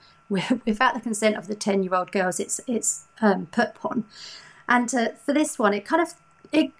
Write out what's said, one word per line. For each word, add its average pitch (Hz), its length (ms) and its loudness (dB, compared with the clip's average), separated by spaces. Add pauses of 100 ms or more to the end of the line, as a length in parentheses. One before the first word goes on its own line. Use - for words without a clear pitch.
<laughs> - 220 -14
wi-, 202 340 0
without 247 300 2
the 254 60 -8
consent 214 360 0
of 170 120 -10
the 214 80 -6
ten-year-old 185 560 0
girls 185 280 0
it's, - 260 -6
it's, - 380 -2 (160)
um, 185 260 2
put - 240 -2
upon. - 340 -6 (640)
And, 247 260 2
uh, 233 140 0 (180)
for 285 80 2
this 302 240 0
one, 208 160 4
it 208 100 -4
kind 330 160 2
of, 330 140 -2 (360)
it 294 300 2